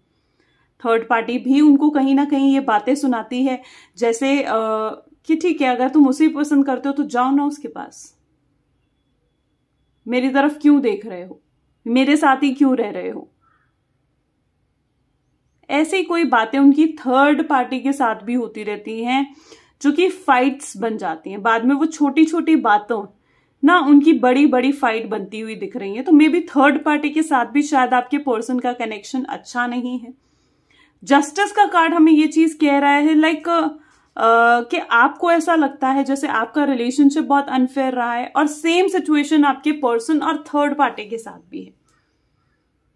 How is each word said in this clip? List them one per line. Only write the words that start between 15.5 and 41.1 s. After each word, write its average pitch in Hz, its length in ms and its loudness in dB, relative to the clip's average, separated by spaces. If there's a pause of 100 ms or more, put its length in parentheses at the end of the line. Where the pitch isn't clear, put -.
ऐसी 320 320 -2
कोई 339 220 -2
बातें 247 340 0
उनकी 285 280 6
थर्ड 285 640 0
पार्टी 254 320 -2
के 269 120 -2
साथ 254 220 -2
भी 220 200 -8
होती 220 280 -6
रहती 214 420 -8
हैं 269 300 -2 (480)
जो 285 100 2
कि 349 160 0
फाइट्स 269 680 -2
बन 220 200 -6
जाती 185 340 -10
हैं। 202 120 -12
बाद 226 220 0
में 269 100 2
वो 294 120 -2
छोटी-छोटी 320 720 0
बातों 208 500 0 (580)
ना 349 140 6
उनकी 294 340 6
बड़ी-बड़ी 247 600 2
फाइट 226 340 -4
बनती 196 340 -10
हुई 220 140 -10
दिख 190 220 -12
रही 196 200 -10
है। 254 60 -8
तो 359 100 0
maybe 311 300 4
थर्ड 294 420 2
पार्टी 294 260 -2
के 311 120 -2
साथ 269 240 0
भी 285 160 -2
शायद 254 320 0
आपके 247 240 -2
पर्सन 247 400 -4
का 247 140 -4
कनेक्शन 226 500 -10
अच्छा - 440 -8
नहीं 247 320 -8
है। 240 160 -18 (920)
जस्टिस 285 480 0
का 403 140 4
कार्ड 330 280 0
हमें 320 180 6
ये 311 140 4
चीज 311 280 0
कह 285 240 2
रहा 285 120 2
है, 294 240 2
like, 311 340 0
अ, 320 300 -2 (920)
कि 349 60 -4
आपको 294 560 2
ऐसा 339 220 2
लगता 277 340 -2
है 269 160 0
जैसे 277 240 -4
आपका 233 360 -2
रिलेशनशिप 277 600 2
बहुत 277 240 0
अनफेयर 254 440 -2
रहा 240 200 -4
है 240 240 -8
और 302 100 2
सेम 339 420 0
सिचुएशन 302 560 0
आपके 277 280 0
पर्सन 269 500 -2
और 311 200 -4
थर्ड 294 340 -2
पार्टी 226 280 -2
के 226 140 -10